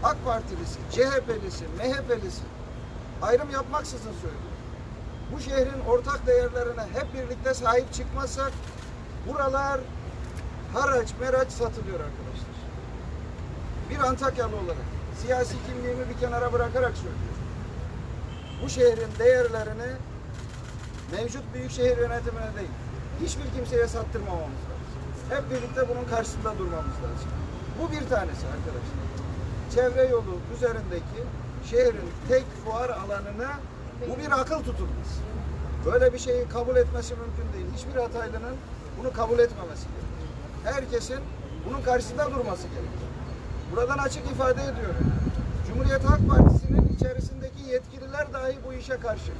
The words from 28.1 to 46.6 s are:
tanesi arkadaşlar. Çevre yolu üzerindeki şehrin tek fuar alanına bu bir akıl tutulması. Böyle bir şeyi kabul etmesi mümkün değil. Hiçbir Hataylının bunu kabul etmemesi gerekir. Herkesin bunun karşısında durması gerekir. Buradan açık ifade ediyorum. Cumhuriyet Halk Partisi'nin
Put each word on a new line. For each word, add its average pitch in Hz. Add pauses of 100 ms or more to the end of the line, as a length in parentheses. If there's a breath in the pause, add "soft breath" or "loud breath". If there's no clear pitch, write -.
tanesi -
arkadaşlar. - (720)
Çevre 254
yolu 214 (180)
üzerindeki 226 (460)
şehrin 240 (180)
tek 254 (220)
fuar 226
alanına 202 (580)
bu 247
bir 302
akıl 269
tutulması. - (640)
Böyle 247
bir 254
şeyi 247
kabul 247
etmesi 240
mümkün 233
değil. 196 (100)
Hiçbir -
Hataylının 233 (440)
bunu 254
kabul 233
etmemesi 180
gerekir. - (400)
Herkesin 247 (500)
bunun 269
karşısında 247
durması 247
gerekir. - (640)
Buradan 247
açık 277
ifade 262
ediyorum. 233 (560)
Cumhuriyet 262
Halk 294
Partisi'nin -